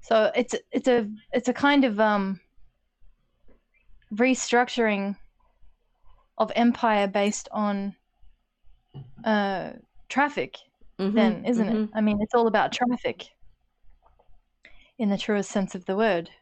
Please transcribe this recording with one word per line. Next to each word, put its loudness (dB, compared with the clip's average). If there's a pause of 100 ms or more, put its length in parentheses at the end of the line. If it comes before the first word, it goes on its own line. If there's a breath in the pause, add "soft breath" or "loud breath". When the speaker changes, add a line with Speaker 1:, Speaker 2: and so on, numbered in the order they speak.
Speaker 1:
So 2
it's, -2 (160)
it's -2
a, 2 (220)
it's 0
a 0
kind 4
of, -2
um, 2 (1700)
restructuring 0 (1200)
of -2
empire 2
based -2
on, -4 (1300)
uh, -2 (380)
traffic, -2 (440)
Speaker 2:
Mm-hmm, 0
Speaker 1:
then, 2
isn't 0
it? -2
Speaker 2:
mm-hmm. -2
Speaker 1:
I 0
mean, 2
it's -4
all 4
about 2
traffic -4 (1700 soft breath)
in 0
the 0
truest -2
sense -4
of -12
the -4
word. 0 (120)